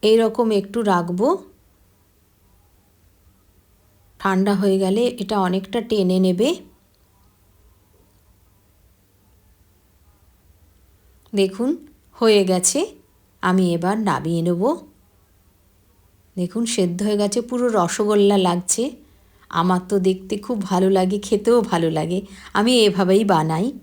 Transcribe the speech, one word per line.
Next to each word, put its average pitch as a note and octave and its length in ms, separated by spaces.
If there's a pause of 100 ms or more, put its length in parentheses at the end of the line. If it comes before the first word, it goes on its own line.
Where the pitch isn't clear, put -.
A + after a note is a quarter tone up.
এইরকম A3+ 440 (140)
একটু G3+ 180 (140)
রাখবো, F3+ 360 (3000)
ঠান্ডা G3 400
হয়ে G3 240
গেলে G3 180 (200)
এটা F#3+ 140 (100)
অনেকটা F#3+ 320 (100)
টেনে F#3+ 380
নেবে। F#3 220 (4000)
দেখুন G3 380 (480)
হয়ে G#3+ 320
গেছে, F#3 300 (600)
আমি F#3 220 (120)
এবার F3+ 200 (120)
নামিয়ে E3 380
নেব। F3 160 (1700)
দেখুন F#3 260 (120)
সেদ্ধ F3+ 320
হয়ে G#3 160
গেছে, G#3 160 (100)
পুরো B3 180 (120)
রসগোল্লা G3+ 680
লাগছে। F3 380 (680)
আমার F3+ 300 (100)
তো G3+ 60 (120)
দেখতে F#3+ 260 (120)
খুব B3 100 (140)
ভালো F#3+ 200
লাগে, F#3+ 260 (100)
খেতেও A3+ 320 (120)
ভালো E3 200
লাগে, D#3+ 280 (400)
আমি A3+ 140 (140)
এভাবেই F#3+ 380
বানাই। D#3+ 420 (160)